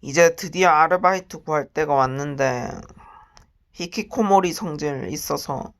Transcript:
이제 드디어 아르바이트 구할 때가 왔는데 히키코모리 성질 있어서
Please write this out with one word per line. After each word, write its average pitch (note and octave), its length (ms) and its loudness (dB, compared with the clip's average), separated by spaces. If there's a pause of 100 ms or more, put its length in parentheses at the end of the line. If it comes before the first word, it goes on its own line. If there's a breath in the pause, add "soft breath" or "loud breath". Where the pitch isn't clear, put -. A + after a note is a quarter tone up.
이제 E3+ 360 4
드디어 F3 320 0
아르바이트 F3+ 720 2
구할 D3+ 240 -2
때가 D3+ 260 -2
왔는데 C3+ 760 0 (1000 loud breath)
히키코모리 G3 800 0
성질 D3+ 560 -6
있어서 C#3+ 720 -8